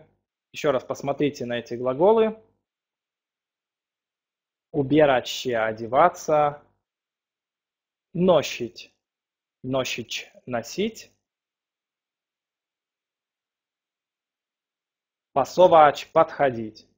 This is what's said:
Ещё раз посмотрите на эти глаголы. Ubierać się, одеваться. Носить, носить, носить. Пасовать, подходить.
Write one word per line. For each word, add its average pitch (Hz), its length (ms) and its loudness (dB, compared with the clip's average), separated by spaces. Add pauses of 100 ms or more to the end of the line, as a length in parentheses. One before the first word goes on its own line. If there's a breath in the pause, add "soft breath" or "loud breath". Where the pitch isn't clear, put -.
(520)
Ещё 147 200 -2
раз 127 120 -4
посмотрите 135 640 -6
на 120 120 -6
эти 120 160 -12
глаголы. 190 680 0 (2250)
Ubierać 139 580 2
się, 117 300 -4
одеваться. 143 1000 0 (1500)
Носить, 165 800 0 (680)
носить, 127 720 -6 (140)
носить. 147 640 -6 (4000)
Пасовать, 156 800 4
подходить. 127 840 -2